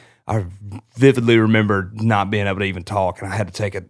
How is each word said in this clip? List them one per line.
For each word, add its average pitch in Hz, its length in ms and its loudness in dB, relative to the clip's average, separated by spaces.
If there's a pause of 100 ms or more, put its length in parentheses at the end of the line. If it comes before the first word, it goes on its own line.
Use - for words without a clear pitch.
(260)
I 107 200 -4 (500)
vividly 117 400 6
remember 107 560 2
not 107 380 0
being 104 160 -2
able 98 140 -4
to 101 40 -2
even 92 180 -6
talk, 95 380 -4
and 98 100 -10
I 104 60 -8
had 107 120 -4
to 87 40 -16
take 104 220 -6
a, 92 160 -10